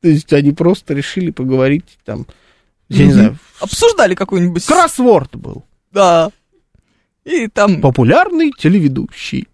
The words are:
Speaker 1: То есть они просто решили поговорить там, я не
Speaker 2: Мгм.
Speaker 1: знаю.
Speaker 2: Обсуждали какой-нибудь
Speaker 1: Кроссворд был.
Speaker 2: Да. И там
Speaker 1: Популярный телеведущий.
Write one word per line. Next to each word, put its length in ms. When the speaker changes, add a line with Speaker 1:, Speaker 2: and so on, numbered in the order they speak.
Speaker 1:
То 60
есть 240
они 200
просто 420
решили 360
поговорить 540
там, 220
я 100
не 80
Speaker 2:
Мгм. 80
Speaker 1:
знаю. 240
Speaker 2:
Обсуждали 540
какой-нибудь 500
Speaker 1:
Кроссворд 720
был. 280
Speaker 2:
Да. 380
И 240
там 320
Speaker 1:
Популярный 760
телеведущий. 960